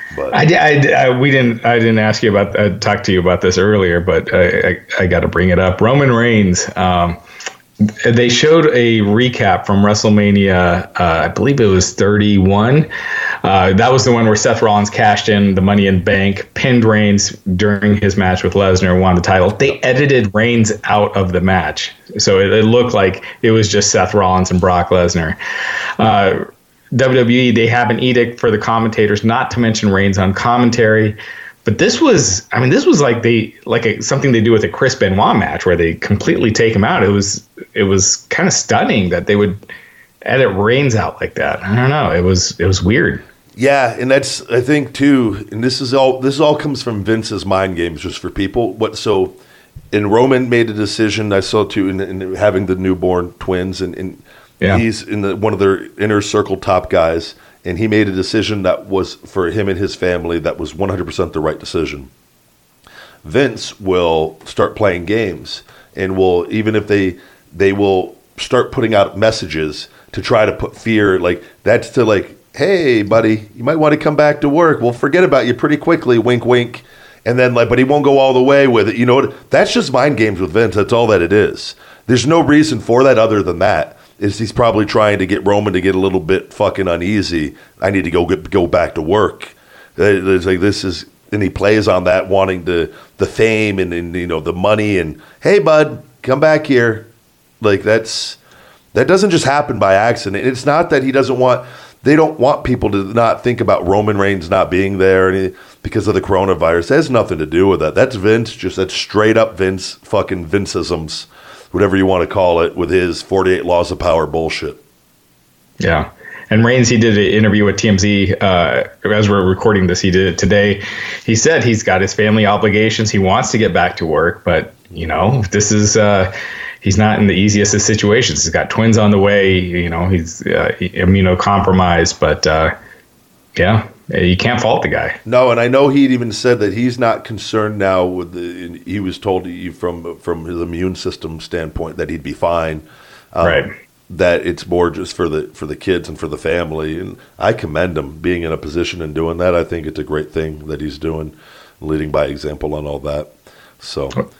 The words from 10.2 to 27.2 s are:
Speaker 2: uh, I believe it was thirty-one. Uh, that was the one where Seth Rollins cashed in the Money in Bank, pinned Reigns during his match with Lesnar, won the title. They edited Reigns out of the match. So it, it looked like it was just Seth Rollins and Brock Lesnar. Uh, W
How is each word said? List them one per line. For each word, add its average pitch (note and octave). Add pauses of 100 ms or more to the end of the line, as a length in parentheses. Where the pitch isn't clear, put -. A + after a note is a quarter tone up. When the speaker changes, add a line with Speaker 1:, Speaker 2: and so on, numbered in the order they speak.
Speaker 2:
uh, E2
I -
believe B2
it A2+
was F#2
thirty-one. G#2 (540)
Uh, F#2+
that A#2
was A#2+
the B2
one A#2
where G#2+
Seth A2+
Rollins G#2
cashed G#2+
in G2+
the F#2+
Money G2+
in F#2
Bank, G2
pinned B2
Reigns G#2 (260)
during G#2
his G2
match F#2
with F2+
Lesnar, F#2
won F#2
the F2
title. F#2+
They C3+
edited B2+
Reigns A2+ (120)
out G#2
of F#2
the F2
match. F2 (240)
So G2
it, G2
it A2
looked A#2
like F#2+ (200)
it A#2
was A2
just G2+
Seth F#2+
Rollins F#2
and F#2
Brock F2
Lesnar. F2 (600)
Uh, G2+ (520)
W B2+